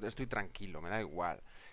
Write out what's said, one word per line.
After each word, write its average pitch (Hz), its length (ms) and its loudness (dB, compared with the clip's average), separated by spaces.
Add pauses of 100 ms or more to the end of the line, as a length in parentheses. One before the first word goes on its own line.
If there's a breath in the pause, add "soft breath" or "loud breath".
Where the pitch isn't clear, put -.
estoy 117 200 0
tranquilo, 98 560 0
me 85 80 -2
da 110 100 4
igual. 85 420 2 (300 loud breath)